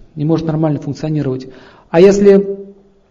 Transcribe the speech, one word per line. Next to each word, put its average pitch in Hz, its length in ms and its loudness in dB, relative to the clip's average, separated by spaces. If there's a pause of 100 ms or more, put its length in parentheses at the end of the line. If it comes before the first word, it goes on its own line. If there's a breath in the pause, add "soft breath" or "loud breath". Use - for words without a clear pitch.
(160)
не 147 80 -6
может 165 220 -2
нормально 151 340 -2
функционировать. 139 680 -8 (420 loud breath)
А 170 100 2
если 202 580 4 (520)